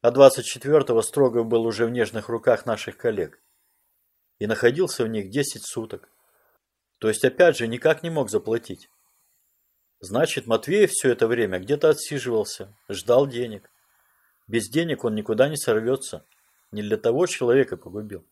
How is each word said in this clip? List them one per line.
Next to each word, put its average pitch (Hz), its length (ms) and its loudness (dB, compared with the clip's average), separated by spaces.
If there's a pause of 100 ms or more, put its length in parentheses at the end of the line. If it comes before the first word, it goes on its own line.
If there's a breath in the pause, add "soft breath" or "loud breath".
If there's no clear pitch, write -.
А 117 100 2
двадцать 131 340 8
четвёртого 135 560 2
Строгов 120 440 2
был 113 200 2
уже 113 200 0
в 117 60 -6
нежных 113 380 -4
руках 113 360 0
наших 110 320 -6
коллег 101 420 -6 (1000)
и 104 80 -4
находился 123 560 0
в 113 40 -2
них 104 220 -6
десять 135 360 -6
суток. - 440 -12 (880)
То 110 120 0
есть, 107 140 -2
опять 165 340 4
же, 117 100 -4
никак 147 360 -2
не 170 60 -6
мог 143 200 -4
заплатить. 110 600 -6 (1080)
Значит, 113 480 -2
Матвеев 170 440 2
всё 131 200 0
это 117 160 2
время 110 320 0
где-то 147 300 0
отсиживался, 120 840 -4 (140)
ждал 123 380 2
денег. 120 420 -10 (760)
Без 107 200 -4
денег 160 360 -4
он 110 120 -2
никуда 110 320 2
не 151 100 -6
сорвётся. 113 680 -2 (460)
Не 104 100 -8
для 104 160 -2
того 135 300 0
человека 123 500 2
погубил. 101 540 -14